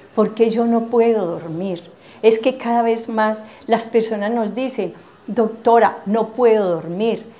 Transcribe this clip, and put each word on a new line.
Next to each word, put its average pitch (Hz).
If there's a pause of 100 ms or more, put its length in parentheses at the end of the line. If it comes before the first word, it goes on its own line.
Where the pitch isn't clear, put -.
(160)
¿Por 214
qué 233
yo 233
no 233
puedo 226
dormir? 170 (400)
Es 220
que 262
cada 240
vez 226
más 220 (280)
las 226
personas 220
nos 220
dicen, 220 (340)
"Doctora, 226
no 220
puedo 220
dormir, 175 (140)